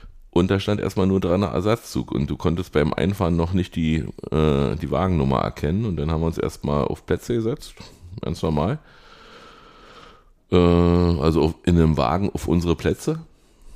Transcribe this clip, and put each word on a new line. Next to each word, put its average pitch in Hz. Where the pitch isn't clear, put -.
Und 92
da 98
stand 104
erstmal 98
nur 95
dran, 92
ein 87
Ersatzzug. -
Und 71
du 71
konntest -
beim 76
Einfahren 90
noch 85
nicht 90
die, 80
äh, 71
die 73
Wagennummer 71
erkennen. 80
Und 95
dann 76
haben 80
wir 82
uns 82
erstmal -
auf -
Plätze -
gesetzt, 113
ganz 80
normal. 85
Äh, 95
also 87
auf, 82
in 87
einem 80
Wagen 76
auf -
unsere 85
Plätze, 156